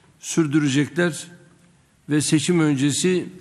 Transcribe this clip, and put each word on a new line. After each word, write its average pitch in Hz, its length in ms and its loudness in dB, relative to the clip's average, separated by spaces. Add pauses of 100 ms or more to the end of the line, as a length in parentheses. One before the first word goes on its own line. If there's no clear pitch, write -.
(200)
sürdürecekler 147 1040 0 (840)
ve 151 120 2
seçim 160 400 2
öncesi 151 680 0 (140)